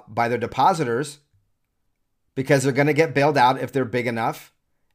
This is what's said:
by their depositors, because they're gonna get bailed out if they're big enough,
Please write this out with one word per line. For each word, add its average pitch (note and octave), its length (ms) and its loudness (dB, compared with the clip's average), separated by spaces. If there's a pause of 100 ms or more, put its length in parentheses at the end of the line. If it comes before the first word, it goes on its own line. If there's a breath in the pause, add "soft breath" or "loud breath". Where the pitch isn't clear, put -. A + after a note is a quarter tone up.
by A#2 180 -2
their A#2 100 -2
depositors, C3 800 -2 (1160)
because C3+ 280 2
they're C#3 100 0
gonna C#3+ 180 2
get D3 220 2
bailed C#3+ 240 2
out C3 240 4
if B2+ 100 -8
they're C3 140 0
big A#2+ 220 -4
enough, A#2+ 440 -4 (440)